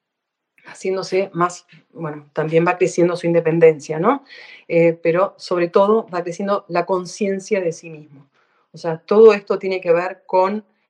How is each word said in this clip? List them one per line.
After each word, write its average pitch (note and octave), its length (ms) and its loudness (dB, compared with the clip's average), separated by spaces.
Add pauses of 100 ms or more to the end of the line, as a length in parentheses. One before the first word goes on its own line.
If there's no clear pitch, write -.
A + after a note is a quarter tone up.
(680)
haciéndose F#3+ 680 -6
más, F3 340 -4 (260)
bueno, D3+ 400 -12
también D#3+ 340 0
va F3+ 100 0
creciendo F3 400 0
su E3+ 100 -6
independencia, D#3+ 720 2
¿no? A#3+ 260 0 (440)
Eh, E3 340 2
pero F3+ 360 0
sobre F3 300 -2
todo G#3+ 400 2
va F3 140 -6
creciendo G3 460 -4
la F3 160 -2
conciencia F#3+ 760 -4
de E3+ 120 -4
sí E3 180 -16
mismo. C#3+ 380 -20 (440)
O D#3+ 60 -20
sea, E3 200 -6
todo G#3+ 340 8
esto G3+ 260 -2
tiene F#3+ 220 -6
que F3 120 0
ver F#3 340 -4
con G3 380 0 (260)